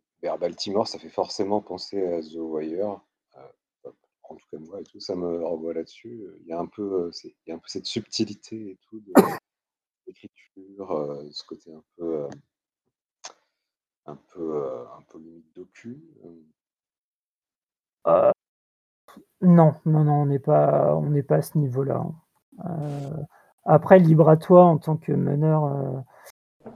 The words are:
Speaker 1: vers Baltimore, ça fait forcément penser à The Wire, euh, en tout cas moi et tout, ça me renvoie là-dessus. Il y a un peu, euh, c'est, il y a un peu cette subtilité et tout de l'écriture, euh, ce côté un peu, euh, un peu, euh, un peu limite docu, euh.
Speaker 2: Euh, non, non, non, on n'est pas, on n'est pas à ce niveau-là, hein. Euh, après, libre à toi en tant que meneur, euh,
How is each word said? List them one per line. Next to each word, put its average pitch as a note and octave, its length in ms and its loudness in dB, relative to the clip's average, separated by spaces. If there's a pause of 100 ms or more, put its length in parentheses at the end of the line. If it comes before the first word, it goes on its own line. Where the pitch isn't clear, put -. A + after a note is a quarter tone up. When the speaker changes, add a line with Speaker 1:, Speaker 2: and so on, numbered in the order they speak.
(220)
Speaker 1:
vers E2 160 -6
Baltimore, F#2+ 480 -4
ça - 100 -14
fait E2 120 -20
forcément G2+ 520 -4
penser F#2+ 460 -8
à E2+ 140 -4
The D#2+ 160 -16
Wire, E2 600 -6 (380)
euh, - 540 -20 (320)
en - 120 -20
tout - 160 -20
cas D#2+ 60 -14
moi D#2+ 240 -16
et - 40 -16
tout, - 140 -20
ça - 160 -8
me E2+ 300 -6
renvoie E2 300 -8
là-dessus. A2 480 -12 (160)
Il D#2+ 80 -20
y E2 40 -16
a E2 80 -8
un F2 60 -6
peu, F#2+ 160 -16
euh, F#2 300 -4
c'est, - 240 -20 (100)
il - 40 -14
y - 20 -12
a E2 40 -10
un E2 40 -16
peu - 80 -20
cette - 180 -12
subtilité - 680 -8
et G2+ 220 -16 (120)
tout A2 120 -18
de G2+ 120 -20 (920)
l'écriture, G2 840 -18
euh, D2 400 -6
ce - 140 -16
côté D#2+ 260 -20
un D#2 120 -20 (140)
peu, E2 260 -4
euh, C#2 60 -10 (1800)
un D2 80 -16 (180)
peu, D#2+ 220 -8
euh, C2 300 -8 (120)
un D2 100 -20
peu E2 120 -20
limite E2 360 -20
docu, A#2 460 -20 (240)
euh. E2+ 180 -20 (1600)
Speaker 2:
Euh, - 240 4 (1120)
non, E3+ 320 8 (120)
non, D#3 200 2
non, D3 160 2
on C#3+ 60 0
n'est C#3 120 0
pas, D3 560 2
on D3+ 140 -2
n'est C#3+ 140 0
pas D3+ 140 0
à D#3 40 2
ce - 180 -6
niveau-là, C3+ 380 -2
hein. D#3+ 180 -8 (500)
Euh, D3 580 -10 (400)
après, D#3 340 6
libre D#3+ 320 8
à D#3+ 80 8
toi F3+ 280 8
en E3 120 6
tant D#3 200 -2
que - 160 -6
meneur, D#3 520 0
euh, C3+ 1120 -10